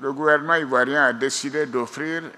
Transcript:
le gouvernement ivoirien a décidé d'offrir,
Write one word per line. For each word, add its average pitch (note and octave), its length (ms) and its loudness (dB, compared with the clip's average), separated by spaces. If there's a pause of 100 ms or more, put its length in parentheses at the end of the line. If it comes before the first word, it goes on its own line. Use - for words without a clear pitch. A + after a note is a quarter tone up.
le C#3 120 -4
gouvernement D3+ 420 2
ivoirien C#3 500 2
a B2 80 4
décidé C3+ 540 -4
d'offrir, C#3 560 -6 (160)